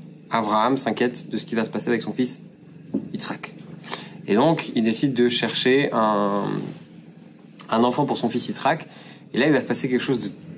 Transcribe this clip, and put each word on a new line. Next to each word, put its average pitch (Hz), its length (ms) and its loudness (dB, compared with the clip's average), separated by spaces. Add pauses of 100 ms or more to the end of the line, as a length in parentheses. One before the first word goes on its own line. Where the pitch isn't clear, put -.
(300)
Abraham 113 480 2
s'inquiète - 500 -2
de 113 100 -6
ce - 80 -6
qui 117 100 -6
va 113 100 0
se - 60 -8
passer 107 160 -4
avec 117 160 0
son 107 100 -6
fils - 280 -2 (720)
Yitzhak. - 420 -6 (720)
Et 101 80 4
donc 156 400 4
il 117 80 4
décide 113 320 2
de 123 120 6
chercher 127 640 2
un, 104 520 2 (1300)
un 113 140 2
enfant 123 220 2
pour 120 120 -2
son 117 120 0
fils 120 180 -2
Yitzhak. 143 380 0 (480)
Et - 60 0
là 139 80 4
il 156 60 6
va 127 80 4
se - 40 -6
passer 123 240 -2
quelque 123 140 2
chose 127 160 2
de 101 100 -4 (280)